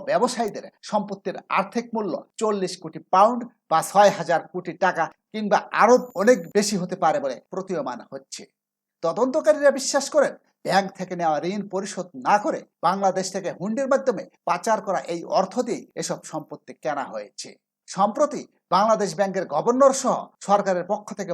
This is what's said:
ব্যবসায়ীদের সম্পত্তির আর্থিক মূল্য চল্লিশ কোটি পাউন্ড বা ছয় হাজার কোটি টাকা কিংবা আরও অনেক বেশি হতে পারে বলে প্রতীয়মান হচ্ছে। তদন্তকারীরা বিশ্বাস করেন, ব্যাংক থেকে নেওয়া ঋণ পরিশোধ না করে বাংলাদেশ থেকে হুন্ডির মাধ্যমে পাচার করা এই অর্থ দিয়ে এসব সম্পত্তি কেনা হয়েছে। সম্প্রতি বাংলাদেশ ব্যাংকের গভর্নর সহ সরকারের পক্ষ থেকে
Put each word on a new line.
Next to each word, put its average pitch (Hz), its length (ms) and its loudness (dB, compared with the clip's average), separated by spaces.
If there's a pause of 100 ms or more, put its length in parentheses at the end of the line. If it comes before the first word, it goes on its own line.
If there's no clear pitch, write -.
ব্যবসায়ীদের 208 560 0 (260)
সম্পত্তির 196 460 -4 (220)
আর্থিক 233 360 -2
মূল্য 208 200 -4 (260)
চল্লিশ 196 420 -2
কোটি 160 180 -12 (140)
পাউন্ড 233 260 6 (300)
বা 160 80 4 (120)
ছয় 202 280 8
হাজার 165 220 0 (120)
কোটি 180 200 -8 (120)
টাকা 165 200 2 (280)
কিংবা 208 260 0 (240)
আরও 233 120 8 (280)
অনেক 233 160 6 (180)
বেশি 208 260 0
হতে 180 220 -8
পারে 151 200 2
বলে 127 120 -4 (160)
প্রতীয়মান 156 480 -8 (120)
হচ্ছে। 135 320 -16 (580)
তদন্তকারীরা 277 760 2
বিশ্বাস - 360 -2
করেন, 185 180 4 (320)
ব্যাংক 190 220 2 (120)
থেকে 185 220 -8
নেওয়া 156 180 2 (140)
ঋণ 208 100 -6 (120)
পরিশোধ 196 320 -6 (200)
না 185 80 4 (100)
করে 311 160 -4 (260)
বাংলাদেশ 185 480 0
থেকে 175 240 -6
হুন্ডির 226 340 -2
মাধ্যমে 240 300 0 (260)
পাচার 202 380 0
করা 180 140 0 (140)
এই 170 60 -6 (180)
অর্থ 190 160 0 (140)
দিয়ে 160 140 -4 (180)
এসব 170 180 -6 (140)
সম্পত্তি 151 400 -12 (120)
কেনা 143 280 -4
হয়েছে। 107 360 -12 (400)
সম্প্রতি 220 540 0 (320)
বাংলাদেশ 185 440 2
ব্যাংকের 196 360 -2
গভর্নর 254 480 4
সহ 202 140 0 (300)
সরকারের 190 460 2
পক্ষ 208 160 -6 (120)
থেকে 180 140 -6